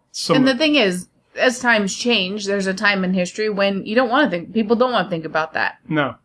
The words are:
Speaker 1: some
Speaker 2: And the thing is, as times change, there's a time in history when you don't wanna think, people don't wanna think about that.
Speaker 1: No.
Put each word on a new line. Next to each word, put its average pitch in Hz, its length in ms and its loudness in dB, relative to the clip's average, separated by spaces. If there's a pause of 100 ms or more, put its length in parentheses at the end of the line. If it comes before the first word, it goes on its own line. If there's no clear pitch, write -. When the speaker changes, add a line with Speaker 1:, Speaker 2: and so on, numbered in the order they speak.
(140)
Speaker 1:
some - 240 0
Speaker 2:
And 254 100 4
the 262 80 2
thing 302 200 2
is, 185 340 0 (260)
as 240 240 2
times 214 340 2
change, 202 520 -2
there's 196 220 -2
a 190 60 -2
time 196 300 0
in 185 100 0
history 190 360 -2
when 196 360 -2
you 214 100 -6
don't 254 140 2
wanna 262 200 2
think, 175 240 -6
people 220 240 0
don't 247 160 2
wanna 190 160 0
think 165 160 -4
about 156 280 -4
that. 98 220 -2 (140)
Speaker 1:
No. 143 360 0